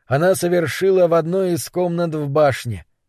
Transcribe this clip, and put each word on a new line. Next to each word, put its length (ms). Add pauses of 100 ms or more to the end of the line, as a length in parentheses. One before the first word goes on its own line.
она 300
совершила 720
в 60
одной 400
из 160
комнат 440
в 140
башне, 560 (240)